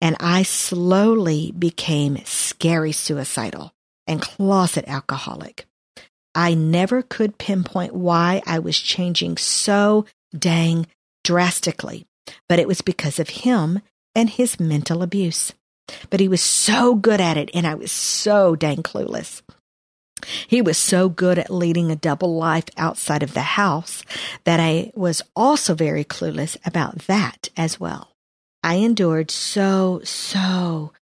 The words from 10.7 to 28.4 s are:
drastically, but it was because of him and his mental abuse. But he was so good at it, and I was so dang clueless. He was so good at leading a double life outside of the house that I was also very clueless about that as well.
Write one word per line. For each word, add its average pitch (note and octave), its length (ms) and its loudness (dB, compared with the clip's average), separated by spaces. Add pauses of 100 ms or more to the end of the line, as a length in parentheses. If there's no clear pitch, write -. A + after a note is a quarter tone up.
drastically, F3 800 0 (460)
but E3+ 80 6
it C3 100 2
was E3+ 140 -2
because - 360 -2
of D#3+ 120 -4
him G3 500 0 (340)
and A3+ 140 4
his A#3+ 320 0
mental D#3+ 420 0
abuse. F3+ 520 -2 (560)
But F#3+ 100 2
he G3 80 6
was F3+ 140 2
so B3 520 4
good G#3 240 4
at E3 200 2
it, D3 160 -4
and E3+ 120 2
I D3+ 100 0
was - 140 -10
so G3 640 2
dang D3+ 280 0
clueless. - 580 -8 (1080)
He A#3+ 140 4
was E3 160 2
so F#3 320 4
good F3+ 300 2
at - 100 -4
leading E3+ 420 0
a D#3 60 0
double E3 400 -2
life E3 280 0 (120)
outside D#3+ 460 -2
of C#3+ 100 -4
the - 80 -4
house E3 640 -2 (420)
that E3+ 160 4
I E3 340 0
was F3+ 280 -2 (120)
also B3 400 2
very D3+ 300 0
clueless D#3 640 -6
about E3+ 400 -2
that - 500 -2
as E3 240 -4
well. E2 300 -10 (520)